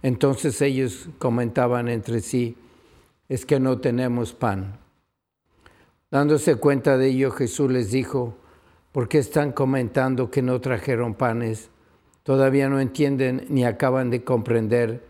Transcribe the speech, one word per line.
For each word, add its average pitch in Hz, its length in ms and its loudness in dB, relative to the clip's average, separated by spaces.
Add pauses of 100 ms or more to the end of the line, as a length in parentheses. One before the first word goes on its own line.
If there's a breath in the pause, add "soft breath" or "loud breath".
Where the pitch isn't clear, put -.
Entonces 135 600 0
ellos 131 460 -2 (100)
comentaban 120 680 0
entre 117 320 -4
sí: 120 360 -4 (720 soft breath)
"Es 131 160 -4
que 143 140 2
no 131 220 0
tenemos 123 520 -2
pan". 98 460 -4 (1300 soft breath)
Dándose 147 420 4
cuenta 139 440 2
de 131 100 4
ello, 131 240 0
Jesús 135 400 -2
les 120 180 0
dijo: 123 460 -4 (560 soft breath)
"¿Por 123 160 -2
qué 156 100 4
están 143 320 0
comentando 131 800 0
que 143 100 0
no 127 200 0
trajeron 120 540 -2
panes? 117 560 -4 (520 soft breath)
¿Todavía 135 460 2
no 139 100 0
entienden 135 720 0
ni 135 160 2
acaban 127 460 0
de 120 120 -2
comprender? 117 880 0